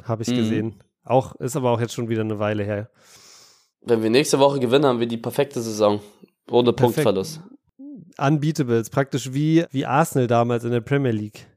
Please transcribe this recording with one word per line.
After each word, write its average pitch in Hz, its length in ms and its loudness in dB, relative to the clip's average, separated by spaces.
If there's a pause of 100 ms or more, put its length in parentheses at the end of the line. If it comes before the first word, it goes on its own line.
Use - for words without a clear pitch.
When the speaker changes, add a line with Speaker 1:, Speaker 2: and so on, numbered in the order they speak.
Speaker 1:
hab 113 180 -4
ich 113 80 -6
Speaker 2:
Mhm. 123 60 0
Speaker 1:
gesehen. 110 480 -2 (200)
Auch, 127 320 0
ist 135 200 -6
aber 127 160 0
auch 113 80 0
jetzt 117 140 -4
schon 117 160 -6
wieder 110 120 -2
eine 110 180 -4
Weile 104 240 -2
her. 104 260 -6 (920)
Speaker 2:
Wenn 113 200 2
wir 110 80 2
nächste 143 300 4
Woche 139 200 4
gewinnen, 127 260 2
haben 123 140 2
wir 117 80 -2
die 117 100 -4
perfekte 123 440 -4
Saison. 104 380 0 (500)
Ohne 120 240 4
Speaker 1:
Perfekt. 120 220 2
Speaker 2:
Punktverlust. 95 460 -2 (760)
Speaker 1:
Unbeatables, 143 720 0
praktisch 135 440 -4
wie, 160 380 2
wie 135 140 -4
Arsenal 135 420 0
damals 120 360 0
in 120 80 -4
der 120 100 0
Premier 139 300 -2
League. 107 340 -6 (120)